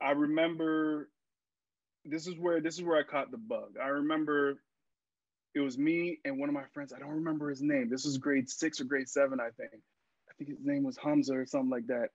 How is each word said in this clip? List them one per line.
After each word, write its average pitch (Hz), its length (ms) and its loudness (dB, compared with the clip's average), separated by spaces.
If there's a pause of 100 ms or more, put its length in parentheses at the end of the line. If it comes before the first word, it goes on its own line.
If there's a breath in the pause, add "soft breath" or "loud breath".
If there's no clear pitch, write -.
I 139 100 0
remember, 156 960 2 (960)
this 156 220 -6
is 180 120 -8
where, 170 220 2
this 160 160 -2
is 180 60 -6
where 170 160 4
I 147 40 4
caught 139 280 -2
the 123 80 -10
bug. 107 440 -6
I 135 60 -2
remember 147 720 2 (920)
it 147 60 0
was 131 180 0
me 165 460 2
and 139 140 -4
one 143 100 -2
of 147 60 0
my 139 180 -4
friends. 143 200 -10
I 120 60 -16
don't 139 120 -12
remember 156 400 -2
his 135 120 -4
name. 139 280 4
This 135 140 -2
was 143 140 0
grade 135 300 2
six - 320 -4
or 139 40 -2
grade 135 240 -2
seven, 135 320 2
I 117 160 -4
think. 117 140 -10 (580)
I - 100 -20
think 285 120 -10
his 269 140 -10
name 285 200 2
was 262 120 -4
Hamza 294 380 2
or 131 120 0
something 131 240 0
like 120 180 -2
that. 123 260 0